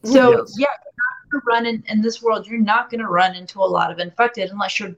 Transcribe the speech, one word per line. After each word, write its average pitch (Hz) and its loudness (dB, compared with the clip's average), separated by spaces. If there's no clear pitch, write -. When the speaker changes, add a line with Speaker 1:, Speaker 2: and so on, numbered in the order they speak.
Speaker 1:
So, 247 6
Speaker 2:
Yes. - -8
Speaker 1:
yeah, 269 0
you're - -
not - -8
gonna 285 -4
run 233 0
in, 226 -6
in 214 0
this 226 -2
world, 208 0
you're 226 -8
not 220 0
gonna 226 -6
run 180 2
into 180 -16
a 190 2
lot 165 -2
of 170 -12
infected 190 -2
unless 196 -6
you're 185 -8